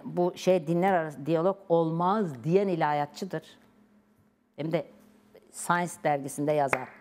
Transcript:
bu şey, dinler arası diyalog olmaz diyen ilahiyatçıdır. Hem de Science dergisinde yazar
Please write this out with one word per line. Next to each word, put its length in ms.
bu 320
şey, 300
dinler 260
arası 340
diyalog 300
olmaz 760
diyen 240
ilahiyatçıdır. 720
Hem 160
de 140
Science 420
dergisinde 480
yazar 360